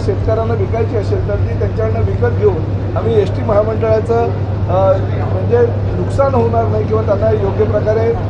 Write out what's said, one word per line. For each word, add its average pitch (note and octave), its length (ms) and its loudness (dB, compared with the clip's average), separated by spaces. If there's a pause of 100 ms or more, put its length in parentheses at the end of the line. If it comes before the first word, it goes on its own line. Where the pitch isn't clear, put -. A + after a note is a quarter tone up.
शेतकऱ्यांना A3 500 0
विकायची A3+ 420 -2
असेल G3+ 320 -2
तर G3+ 60 -2
ती - 240 -2
त्यांच्याकडनं A3 420 0
विकत - 380 0
घेऊन - 580 0
आम्ही G#3 260 2
एसटी F#3 200 -2
महामंडळाचं, A3 840 0 (440)
अ, F#3+ 240 4 (400)
म्हणजे G3 260 2 (180)
नुकसान - 580 0
होणार A#3 300 2
नाही A3 220 0
किंवा G#3+ 160 0
त्यांना G#3 280 0
योग्य G#3+ 340 0
प्रकारे, G#3+ 480 0 (180)